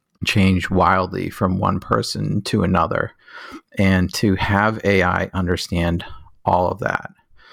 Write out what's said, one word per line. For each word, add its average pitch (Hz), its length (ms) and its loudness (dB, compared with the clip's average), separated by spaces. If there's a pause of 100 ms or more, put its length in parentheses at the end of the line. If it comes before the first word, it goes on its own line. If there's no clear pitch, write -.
(240)
change 95 460 2
wildly 90 600 0
from 92 280 -2
one 98 220 -2
person 101 640 -2
to 104 200 0
another. 90 500 0 (680)
And 95 360 4
to 101 200 2
have 104 500 2
A 98 180 4
I 90 300 0
understand 87 720 -2 (400)
all - 240 2
of - 120 -6
that, - 300 -6 (420)